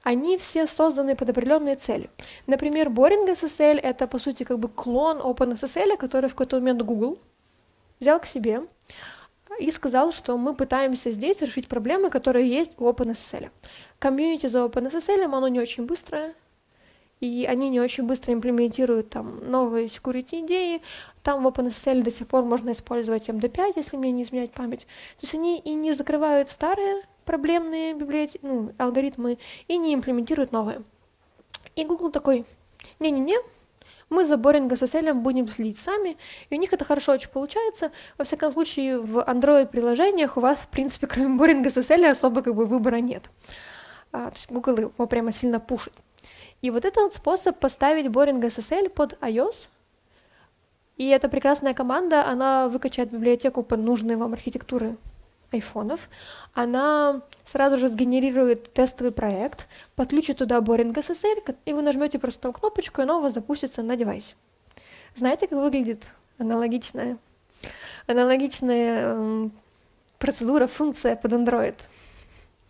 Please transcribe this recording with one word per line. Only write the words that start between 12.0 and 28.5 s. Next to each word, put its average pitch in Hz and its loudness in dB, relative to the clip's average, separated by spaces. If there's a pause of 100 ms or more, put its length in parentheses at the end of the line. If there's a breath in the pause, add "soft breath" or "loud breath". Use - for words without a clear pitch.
которые 254 2
есть 311 0
у 240 2
Оупен 240 0
эс 220 -8
эс - -14
эль. - -14 (480 loud breath)
Комьюнити 294 0
за 247 2
Оупен 240 -2
эс 294 -6
эс 330 -4
эль, 403 2
оно 269 0
не 247 0
очень 240 -6
быстрое, 320 -8 (880 soft breath)
и 247 -2
они 262 0
не 254 0
очень 247 -2
быстро 247 -2
имплементируют 233 0
там 226 -10 (100)
новые 233 0
security 254 -6
идеи. 349 -2 (400 loud breath)
Там 277 -2
в 254 0
Оупен 262 2
эс 233 -6
эс - -4
эль 254 4
до 233 0
сих 233 -10
пор 254 4
можно 240 0
использовать 226 -4
М 220 -4
Д 233 0
пять, 359 0
если 294 -6
мне 262 -2
не 247 -2
изменяет 247 -6
память. 247 -8
То - -20
есть - -10
они 339 -2
и 302 -6
не 311 0
закрывают 285 0
старые 392 -2 (200)
проблемные 320 -2
библиоте-, 294 -4
ну, 254 -4